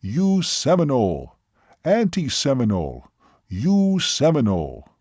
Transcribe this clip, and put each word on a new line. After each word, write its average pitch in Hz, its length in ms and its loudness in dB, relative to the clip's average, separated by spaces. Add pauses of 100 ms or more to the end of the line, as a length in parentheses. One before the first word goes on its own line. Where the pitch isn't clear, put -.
You 185 400 0
Seminole! 131 920 0 (460)
Anti-Seminole! 131 1300 0 (400)
You 190 500 0
Seminole! 101 880 0 (140)